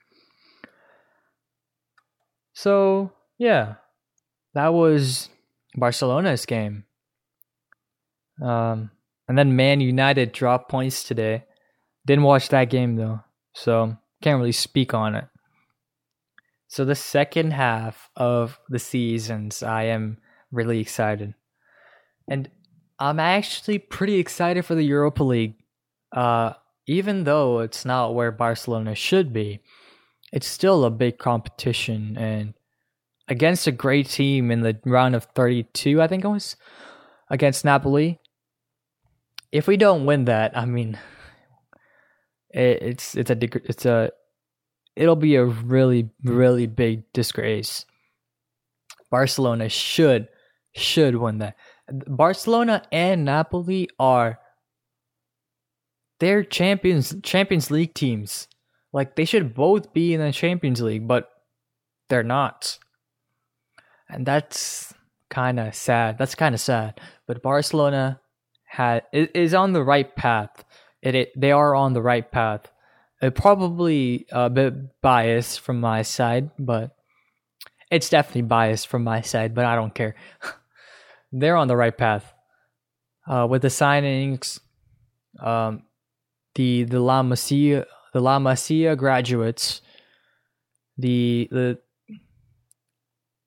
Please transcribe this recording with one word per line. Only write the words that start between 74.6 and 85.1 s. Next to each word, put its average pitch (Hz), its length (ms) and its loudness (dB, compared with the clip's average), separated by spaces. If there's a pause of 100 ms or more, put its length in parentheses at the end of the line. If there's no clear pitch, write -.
biased 120 600 2
from 123 200 -4
my 110 220 0
side, 123 560 -2
but 123 380 -4 (960)
it's 170 200 0
definitely 147 320 2
biased 113 460 0
from 120 160 -4
my 113 160 -2
side, 113 340 -4
but 123 100 0
I 117 100 0
don't 110 200 -4
care. 110 200 -6 (280)
<laughs> - 100 -12 (800)
They're 147 240 2
on 147 120 4
the 123 80 4
right 117 200 2
path. 107 360 -2 (920)
Uh, 123 220 0
with 131 140 2
the 135 60 4
signings, 139 920 0 (800)